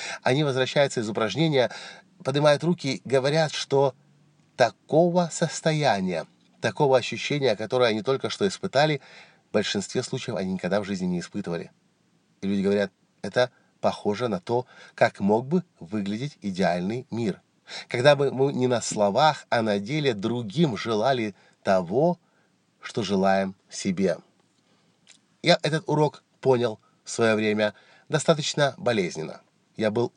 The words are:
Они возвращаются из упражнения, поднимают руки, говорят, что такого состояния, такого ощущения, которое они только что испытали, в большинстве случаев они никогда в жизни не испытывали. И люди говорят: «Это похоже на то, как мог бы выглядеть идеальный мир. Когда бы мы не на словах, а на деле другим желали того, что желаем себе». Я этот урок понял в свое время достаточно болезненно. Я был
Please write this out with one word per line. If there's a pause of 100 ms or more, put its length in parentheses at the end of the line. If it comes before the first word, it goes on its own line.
(240)
Они
возвращаются
из
упражнения, (520)
поднимают
руки,
говорят,
что (600)
такого
состояния, (360)
такого
ощущения,
которое
они
только
что
испытали, (480)
в
большинстве
случаев
они
никогда
в
жизни
не
испытывали. (680)
И
люди
говорят: (300)
«Это (300)
похоже
на
то, (300)
как
мог
бы (160)
выглядеть
идеальный
мир. (460)
Когда
бы
мы
не
на
словах,
а
на
деле
другим
желали (280)
того, (640)
что
желаем (140)
себе». (1200)
Я
этот
урок (180)
понял (240)
в
свое
время (360)
достаточно
болезненно. (340)
Я
был